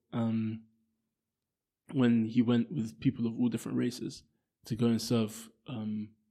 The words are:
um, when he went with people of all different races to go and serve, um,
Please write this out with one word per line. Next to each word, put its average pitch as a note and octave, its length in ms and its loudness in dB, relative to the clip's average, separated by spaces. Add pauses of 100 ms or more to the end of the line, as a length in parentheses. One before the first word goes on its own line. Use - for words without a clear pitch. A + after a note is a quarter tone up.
(120)
um, A2 520 -2 (1300)
when A#2+ 320 4
he A2+ 160 2
went A#2 320 2
with - 280 -4
people B2+ 260 2
of A2+ 120 -4
all B2 120 2
different A2+ 260 -4
races B2 460 -4 (420)
to - 100 -6
go A#2 120 2
and A2+ 160 2
serve, A2+ 480 -2 (180)
um, G#2+ 400 -6 (220)